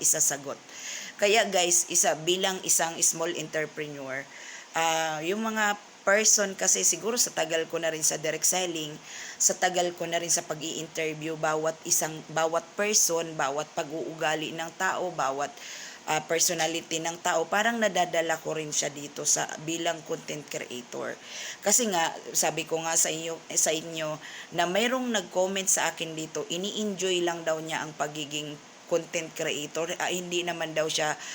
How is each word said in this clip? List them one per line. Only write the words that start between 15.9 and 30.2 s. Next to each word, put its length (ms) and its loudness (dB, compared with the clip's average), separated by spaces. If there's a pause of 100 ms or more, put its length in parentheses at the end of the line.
ah, 160 4
personality 720 0
ng 240 -4
tao, 240 2
parang 320 2
nadadala 640 2
ko 160 -4
rin 160 -6
siya 160 2
dito 400 -4
sa 160 4 (160)
bilang 480 -2
content 400 -6
creator. 640 -8 (480)
Kasi 320 6
nga, 160 4 (240)
sabi 320 2
ko 160 -2
nga 160 0
sa 160 4
inyo, 240 -4 (160)
sa 160 4
inyo 480 -2 (400)
na 80 4
mayroong 400 2
nag-comment 640 0
sa 240 4
akin 240 -8
dito, 320 -6
ini-enjoy 720 -2
lang 240 0
daw 160 2
niya 240 -2
ang 80 -8
pagiging 640 -6 (320)
content 480 0
creator. 640 -4
Ah, 80 0
hindi 320 -2